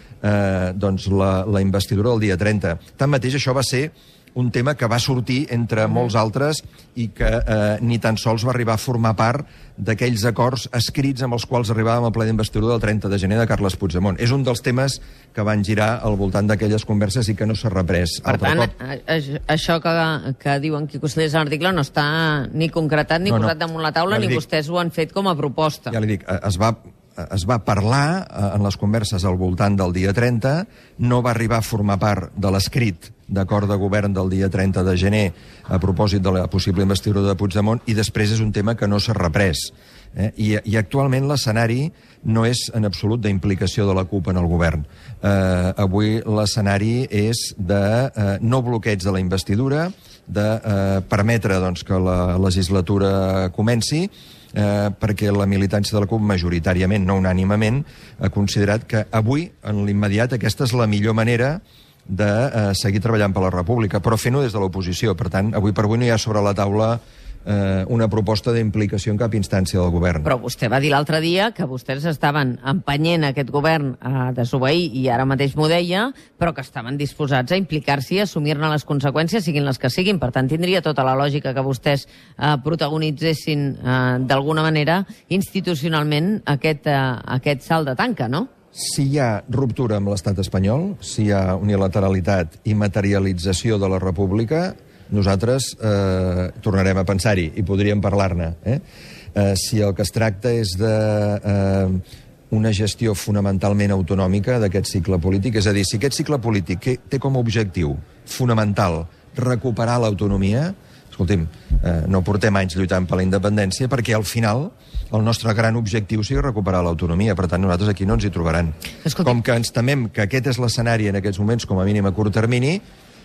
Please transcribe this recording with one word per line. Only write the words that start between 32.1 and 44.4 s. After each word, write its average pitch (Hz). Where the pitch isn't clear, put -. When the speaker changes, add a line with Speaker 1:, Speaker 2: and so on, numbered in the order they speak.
Speaker 1:
de 98
l'escrit 98
d'acord 98
de 101
govern 101
del 95
dia 95
trenta 95
de 92
gener 98
a 95
propòsit 95
de 95
la 90
possible 95
investidura 98
de 101
Puigdemont, 104
i 120
després 104
és 113
un 107
tema 104
que 104
no 101
s'ha 107
reprès, 87
eh? 104
I, 107
i 107
actualment 135
l'escenari 120
no 113
és 120
en 107
absolut 107
d'implicació 98
de 98
la 92
cup 92
en 92
el 87